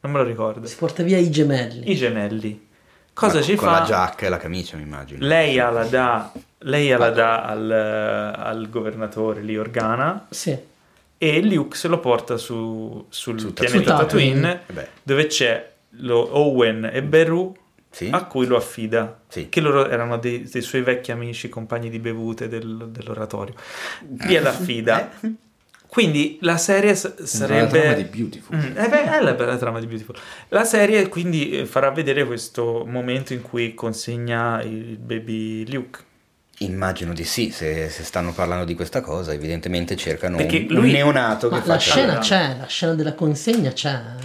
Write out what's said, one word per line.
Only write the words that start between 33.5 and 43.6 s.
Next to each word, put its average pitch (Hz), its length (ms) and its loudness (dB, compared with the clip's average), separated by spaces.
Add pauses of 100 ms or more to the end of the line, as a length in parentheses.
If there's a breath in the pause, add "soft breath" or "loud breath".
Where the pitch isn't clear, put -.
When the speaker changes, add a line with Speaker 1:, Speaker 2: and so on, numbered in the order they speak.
Speaker 1:
consegna 117 880 -4
il 110 360 -8
baby 110 760 -6
Luke. 131 280 -8 (600)
Speaker 3:
Immagino 92 540 -4
di 82 100 -8
sì, - 260 -2
se, 80 400 -4
se 80 120 -12
stanno 87 300 -4
parlando 90 320 -2
di 85 100 -4
questa 90 280 -4
cosa, 80 300 -6
evidentemente 85 640 -4
cercano 87 420 -4
Speaker 1:
Perché 156 300 0
Speaker 3:
un, 165 80 0
Speaker 1:
lui 123 120 6
Speaker 3:
un 135 40 8
neonato 131 580 4
Speaker 2:
Ma 117 100 0
Speaker 3:
che 135 80 -4
Speaker 2:
la 165 60 6
Speaker 3:
faccia - 180 2
Speaker 2:
scena 277 200 6
Speaker 1:
Allora. 127 80 0
Speaker 2:
c'è, 165 380 2
la 131 80 -10
scena - 280 0
della 151 200 0
consegna 156 580 2